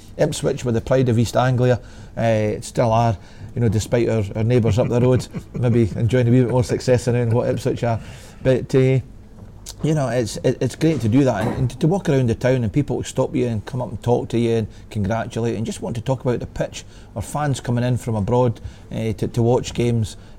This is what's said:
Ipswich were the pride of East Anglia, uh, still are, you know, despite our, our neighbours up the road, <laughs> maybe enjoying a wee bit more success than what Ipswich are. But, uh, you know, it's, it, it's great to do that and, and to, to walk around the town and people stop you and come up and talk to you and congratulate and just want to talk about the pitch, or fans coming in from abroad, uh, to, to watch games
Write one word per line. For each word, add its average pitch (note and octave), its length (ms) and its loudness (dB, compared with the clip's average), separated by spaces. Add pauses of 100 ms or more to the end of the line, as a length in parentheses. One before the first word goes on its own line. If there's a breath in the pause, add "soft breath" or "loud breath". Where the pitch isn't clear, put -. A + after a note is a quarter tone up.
(180 loud breath)
Ipswich D3 480 -2
were B2 60 0
the A2+ 100 0
pride C3 260 2
of A#2 120 4
East A#2 180 0
Anglia, B2 420 2 (380 loud breath)
uh, A2 440 0
still A#2 300 -2
are, A#2 240 2 (380 loud breath)
you A#2+ 80 -4
know, A#2 80 4
despite A2+ 400 0
our, A2+ 140 0 (120)
our A2+ 80 0
neighbours A#2 360 4
up B2 100 2
the A#2+ 100 4
road, B2+ 280 4 (140)
<laughs> - 120 -14
maybe A#2+ 440 2
enjoying A#2+ 300 2
a A#2 40 4
wee B2+ 100 6
bit A#2+ 80 2
more B2 140 2
success B2 420 0
than A#2+ 240 0
what A#2 200 0
Ipswich - 340 -2
are. A#2 160 0 (420 loud breath)
But, B2+ 320 2
uh, C3 260 4 (840)
you D3+ 100 2
know, C#3 160 0
it's, A#2 280 -2
it, C3 240 0
it's B2+ 140 -2
great D#3 260 2
to A2+ 80 0
do C3 140 6
that A#2+ 220 2
and, - 100 -4
and C3 140 0
to, - 100 -10
to - 80 4
walk F#3 220 0
around C3 180 2
the A2+ 80 2
town B2+ 280 2
and G#2 100 -2
people B2 300 0
stop - 320 -2
you B2 120 0
and A2 180 -4
come B2+ 160 -6
up A#2+ 80 -8
and - 140 -10
talk B2 260 0
to A#2 80 0
you A#2 200 2
and G#2+ 100 -2 (220 loud breath)
congratulate A2+ 680 -2
and A2+ 100 -4
just - 160 -8
want F#3+ 140 -8
to A#2 60 -6
talk C3 200 -2
about A#2+ 180 0
the - 80 -8
pitch, - 360 -8 (320 loud breath)
or A2+ 60 -6
fans C#3+ 400 -4
coming A#2+ 220 -2
in B2 140 0
from A2 180 -4
abroad, A#2 440 2 (320 loud breath)
uh, A2+ 220 -4
to, - 140 -4
to A#2 140 -2
watch A#2 320 0
games A#2 440 -2 (220 loud breath)